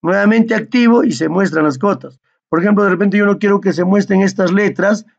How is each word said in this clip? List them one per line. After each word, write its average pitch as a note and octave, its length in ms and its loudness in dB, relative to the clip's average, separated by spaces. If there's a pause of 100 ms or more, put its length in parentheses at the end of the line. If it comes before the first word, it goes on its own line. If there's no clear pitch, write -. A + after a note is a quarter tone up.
Nuevamente G#3+ 540 2
activo A#3+ 480 2
y A#3+ 80 0
se D3+ 180 -4
muestran D#3+ 360 -2
las C#3 120 -2
cotas. F3 420 -4 (300)
Por D#3+ 100 -2
ejemplo, G#3 240 2
de G3 60 2
repente G3 280 0
yo G3+ 100 2
no G3+ 100 0
quiero G3+ 240 0
que F#3+ 100 -2
se E3+ 120 -2
muestren F#3+ 380 0
estas F#3+ 300 0
letras, G3 540 -2 (140)